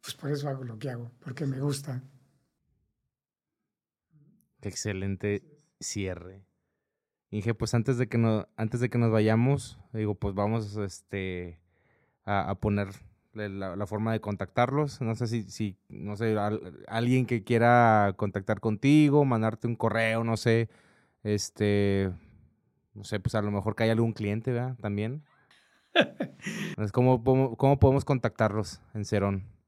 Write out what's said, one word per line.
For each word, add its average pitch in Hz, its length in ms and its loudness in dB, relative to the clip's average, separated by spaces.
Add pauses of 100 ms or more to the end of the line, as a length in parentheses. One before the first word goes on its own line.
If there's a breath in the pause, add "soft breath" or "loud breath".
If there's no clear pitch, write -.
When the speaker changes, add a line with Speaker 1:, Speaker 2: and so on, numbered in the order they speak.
Speaker 1:
Pues - 140 -12
por 143 160 -8
eso 143 180 -4
hago 131 160 -8
lo 113 120 -12
que 131 120 -8
hago, 120 220 -10 (100)
porque 143 240 -8
me 135 160 -4
gusta. 139 420 -4 (2500)
Speaker 2:
Qué - 100 -8
excelente 98 720 -4 (360)
cierre. 95 640 -10 (880)
Inge, 107 240 -2
pues 107 200 -2
antes 120 240 2
de 123 100 0
que 120 100 -2
no-, 113 380 2
antes 113 240 -4
de 123 100 0
que - 80 -2
nos 117 140 4
vayamos, 110 680 2 (140)
digo, 107 220 -2
pues 101 180 -4
vamos, 104 440 -2
este, 92 840 -8 (640)
a, 101 260 -2
a 98 60 -2
poner 101 340 0 (480)
la, 98 380 -8
la 101 120 -4
forma 107 240 -2
de 113 80 0
contactarlos. 123 840 -2
No 113 140 -2
sé 117 120 -4
si, 113 160 -2
si, 95 340 -6 (120)
no 104 280 -10
sé, 110 200 0
al-, 104 500 -4
alguien 123 380 2
que 110 180 -2
quiera 117 760 6
contactar 101 420 -2
contigo, 143 680 4
mandarte 113 420 0
un 117 80 -2
correo, 113 480 0
no 117 140 0
sé, 113 320 2 (540 soft breath)
este, 101 880 0 (840 soft breath)
no 101 100 -16
sé, 107 160 -6
pues - 160 -4
a 107 60 2
lo 104 100 -2
mejor 104 240 -2
que 113 80 0
hay 113 80 4
algún 113 220 2
cliente, 110 380 -4
¿verdad? 123 300 -4
También. 110 420 -4 (680 soft breath)
Speaker 1:
<laughs> - 760 -2
Speaker 2:
Entonces, 104 220 -4
¿cómo, 127 320 4
cómo, 131 340 2
cómo 139 220 4
podemos 135 260 6
contactarlos 110 760 -2 (120)
en 104 120 -6
Cerón? 98 380 0 (240)